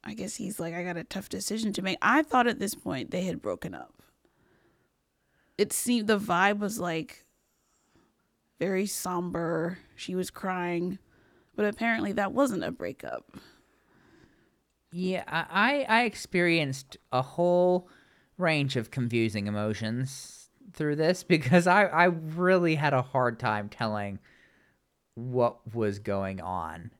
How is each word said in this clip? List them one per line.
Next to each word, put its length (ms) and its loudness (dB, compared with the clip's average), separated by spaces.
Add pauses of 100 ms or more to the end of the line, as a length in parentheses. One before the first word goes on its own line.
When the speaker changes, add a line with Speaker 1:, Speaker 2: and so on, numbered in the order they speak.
Speaker 1:
I 100 -12
guess 220 -8
he's 240 -8
like, 140 -6
"I 100 -6
got 140 -6
a 60 -8
tough 260 -10
decision 440 -4
to 80 -4
make." 200 -2
I 220 4
thought 240 4
at 120 0
this 160 -4
point 360 -6
they 140 -2
had 160 -4
broken 340 -6
up. 260 -16 (1600)
It 160 2
seemed, 340 0
the 120 4
vibe 400 2
was, 200 -2
like, 460 -6 (1300)
very 260 0
somber. 920 -4 (160)
She 180 -10
was 160 -2
crying, 680 -4 (560)
but 100 0
apparently 480 -2
that 180 0
wasn't 320 0
a 80 -4
breakup. 600 -10 (1600)
Speaker 2:
Yeah, 360 -2
I, 600 0
I, 120 4
I 20 2
experienced 960 0 (140)
a 120 2
whole 640 4 (480)
range 380 2
of 160 -2
confusing 560 0
emotions 1000 -4 (240)
through 240 -2
this 260 2
because 420 4
I, 200 6
I 200 4
really 720 2
had 180 2
a 80 4
hard 380 0
time 280 -2
telling 520 -4 (960)
what 580 -2
was 240 0
going 420 -4
on. 600 -8